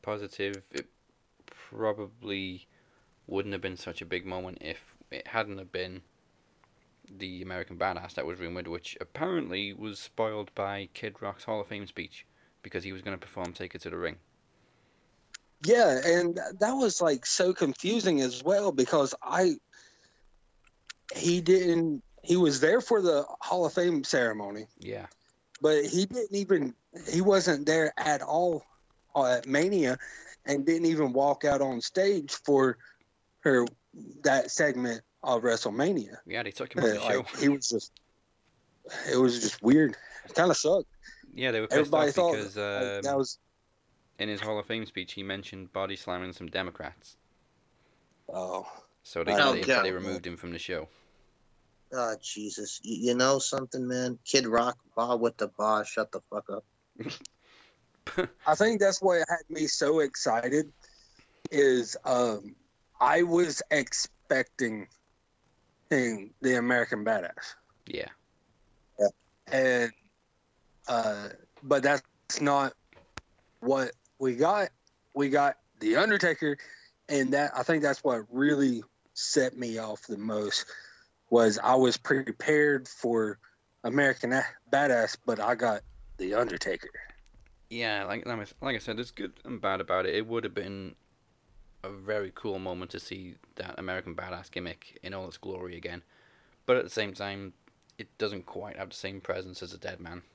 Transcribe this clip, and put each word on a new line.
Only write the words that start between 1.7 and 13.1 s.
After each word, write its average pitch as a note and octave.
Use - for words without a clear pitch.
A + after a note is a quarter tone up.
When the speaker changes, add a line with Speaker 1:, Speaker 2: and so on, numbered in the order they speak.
Speaker 1:
wouldn't G3
have F#2
been F#2
such -
a E2+
big F2+
moment F#2
if -
it -
hadn't G#2
have F#2
been F#2
the F#2
American F2+
Badass F2+
that C#2
was F2
rumored, F2
which E2+
apparently B2
was G#2
spoiled G#2+
by G2
Kid G#2
Rock's G2+
Hall A2
of G2+
Fame G2+
speech -
because F#2
he G2
was F#2+
gonna F#2+